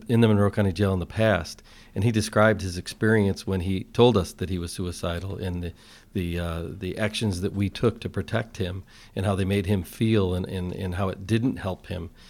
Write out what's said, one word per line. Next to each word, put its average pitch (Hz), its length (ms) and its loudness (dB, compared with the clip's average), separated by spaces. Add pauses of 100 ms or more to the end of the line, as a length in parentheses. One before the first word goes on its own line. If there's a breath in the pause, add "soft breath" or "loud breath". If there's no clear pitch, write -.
in 117 100 4
the 117 80 8
Monroe 101 240 4
County 101 220 2
Jail 98 200 2
in 92 60 0
the 85 60 -4
past, 101 580 0 (320 soft breath)
and 107 80 -2
he 120 80 4
described 107 500 4
his 90 160 -4
experience 104 720 2
when 95 140 0
he 92 320 -2
told 120 240 6
us 87 160 0
that 85 160 -6
he 90 100 -2
was 85 140 -8
suicidal 90 640 -6
and 87 260 -6
the, 85 100 -8 (380 soft breath)
the, 87 280 -2
uh, 85 280 -4
the 92 300 -8
actions 104 440 -2
that 95 120 -4
we 98 160 0
took - 320 -2
to - 80 -6
protect - 480 -6
him 92 260 -6 (320 soft breath)
and 95 100 -2
how 101 100 2
they 95 100 0
made 98 220 2
him 101 160 2
feel 107 500 2
and, 90 140 -2
and, 90 260 -6
and 92 220 -6
how 98 120 -2
it 95 180 -6
didn't 113 320 0
help 90 300 -8
him. 85 220 -8 (200 loud breath)